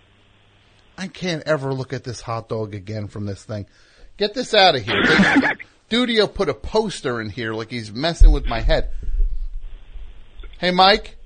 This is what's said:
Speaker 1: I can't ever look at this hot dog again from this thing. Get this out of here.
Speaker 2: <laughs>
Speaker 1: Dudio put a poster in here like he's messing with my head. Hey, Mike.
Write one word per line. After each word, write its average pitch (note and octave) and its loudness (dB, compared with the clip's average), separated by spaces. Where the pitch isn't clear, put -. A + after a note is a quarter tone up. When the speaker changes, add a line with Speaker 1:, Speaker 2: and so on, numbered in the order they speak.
Speaker 1:
I F#3 -8
can't E3 -6
ever C3+ 0
look C3 -6
at A#2+ -8
this A#2+ -10
hot A2+ -8
dog A2 -6
again G#2 -8
from G#2 -10
this G2+ -8
thing. G#2 -8
Get G#3 -2
this B3 -6
out F#3+ 6
of A#2+ -4
here. - -2
Speaker 2:
<laughs> - 2
Speaker 1:
Dudio A3+ 2
put F#3+ -2
a C3 -2
poster E3 -2
in G#2+ -6
here A2 -4
like A2 -6
he's A#2 -8
messing D#3+ 6
with C#3 2
my A#2 -2
head. C3+ 2
Hey, F3+ -2
Mike. F#3+ 4